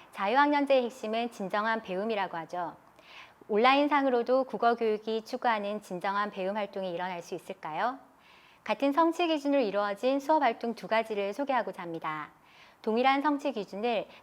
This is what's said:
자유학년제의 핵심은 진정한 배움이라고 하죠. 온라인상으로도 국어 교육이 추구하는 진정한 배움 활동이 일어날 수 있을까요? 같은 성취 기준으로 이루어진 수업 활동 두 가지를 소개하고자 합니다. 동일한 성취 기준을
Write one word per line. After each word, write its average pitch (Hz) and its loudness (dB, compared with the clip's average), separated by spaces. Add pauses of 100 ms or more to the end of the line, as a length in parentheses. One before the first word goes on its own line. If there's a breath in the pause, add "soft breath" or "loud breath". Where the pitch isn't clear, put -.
(120 loud breath)
자유학년제의 277 4
핵심은 226 -4
진정한 214 -2
배움이라고 196 -4
하죠. 165 -6 (760 loud breath)
온라인상으로도 262 4
국어 233 2
교육이 220 -2
추구하는 214 -2
진정한 202 -4
배움 196 -4
활동이 196 -6
일어날 175 -6
수 190 -10
있을까요? 185 -6 (640 loud breath)
같은 277 0
성취 339 4
기준으로 285 2
이루어진 208 0
수업 302 2
활동 233 0
두 190 -14
가지를 214 0
소개하고자 233 -2
합니다. 160 -6 (500 loud breath)
동일한 254 4
성취 285 0
기준을 202 -2 (160 loud breath)